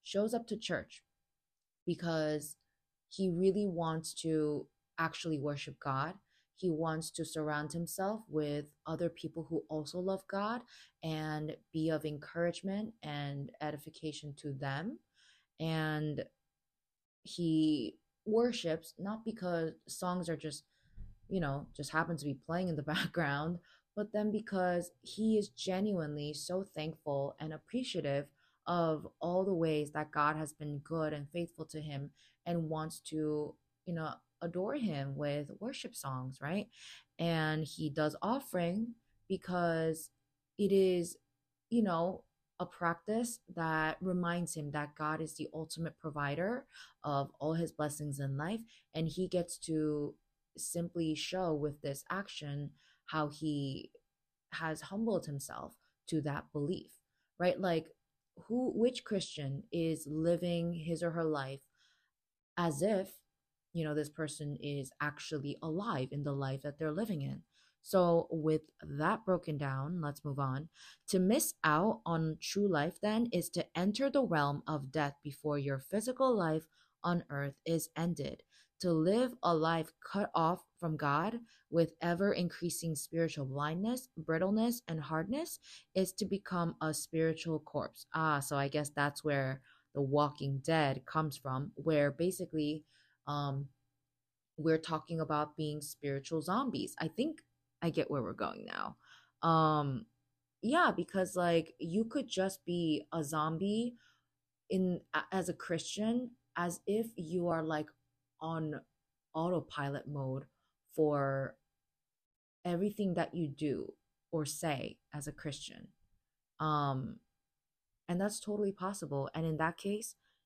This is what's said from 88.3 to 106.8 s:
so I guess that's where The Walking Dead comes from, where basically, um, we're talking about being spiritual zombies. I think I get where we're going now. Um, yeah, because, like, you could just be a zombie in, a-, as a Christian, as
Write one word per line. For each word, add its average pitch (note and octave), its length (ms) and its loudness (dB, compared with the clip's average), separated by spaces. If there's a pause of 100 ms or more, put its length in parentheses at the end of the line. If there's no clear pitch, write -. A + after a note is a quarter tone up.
so C#3+ 180 -2
I C#3 120 2
guess D3 220 0
that's C#3+ 340 0
where C3+ 380 2 (320)
The C#3+ 60 0
Walking C#3+ 640 2
Dead C#3+ 420 4
comes D#3 300 0
from, C3+ 380 -4
where D3 380 4
basically, D#3 720 0 (420)
um, C#3+ 400 0 (920)
we're D#3+ 220 6
talking D#3+ 420 -2
about D3+ 360 0
being D3+ 240 -2
spiritual C#3+ 600 -2
zombies. G3 600 0
I D#3+ 80 -2
think D4+ 320 -2 (420)
I E3+ 80 0
get - 200 0
where C3+ 120 0
we're F#2+ 100 -4
going G#1 320 -6
now. G1+ 320 -8 (500)
Um, D#3 600 4 (560)
yeah, D4+ 320 4
because, F#3 420 0
like, E3+ 440 4
you F3 240 0
could B3+ 240 -2
just F#3+ 360 -2
be E3+ 480 0
a E3 120 0
zombie E3 720 0 (720)
in, F#3 300 2 (140)
a-, D#3 180 0
as F3+ 160 0
a F3 60 -2
Christian, A3 760 -2 (260)
as F3 300 -2